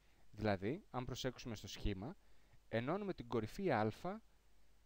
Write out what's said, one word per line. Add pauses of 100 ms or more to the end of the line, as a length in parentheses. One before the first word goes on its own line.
(300)
Δηλαδή,
αν
προσέξουμε
στο
σχήμα, (520)
ενώνουμε
την
κορυφή
α (640)